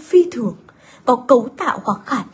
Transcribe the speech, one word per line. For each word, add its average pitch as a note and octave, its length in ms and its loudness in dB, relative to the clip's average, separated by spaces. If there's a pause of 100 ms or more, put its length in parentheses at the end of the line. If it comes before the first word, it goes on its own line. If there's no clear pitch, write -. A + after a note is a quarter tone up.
phi F4+ 280 4
thường, G#3+ 240 -6 (500)
có B3 100 4
cấu A#3+ 320 2 (100)
tạo C#4 260 -6
hoặc G3+ 220 -4
khả A#3 180 -6 (100)